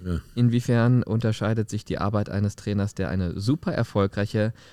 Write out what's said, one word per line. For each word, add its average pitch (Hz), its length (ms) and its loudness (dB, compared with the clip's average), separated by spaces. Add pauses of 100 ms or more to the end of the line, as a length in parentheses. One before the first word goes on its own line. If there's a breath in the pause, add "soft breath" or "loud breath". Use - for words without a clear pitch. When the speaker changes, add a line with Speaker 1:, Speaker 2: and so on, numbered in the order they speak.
Speaker 1:
Ja. 87 160 -2 (140)
Speaker 2:
Inwiefern 120 680 4
unterscheidet 110 640 0
sich 104 160 -6
die - 140 -4
Arbeit 104 320 -2
eines 98 240 0
Trainers, 104 400 -2
der 92 140 -4
eine 90 300 -2
super 139 340 -2
erfolgreiche 104 800 0 (200 loud breath)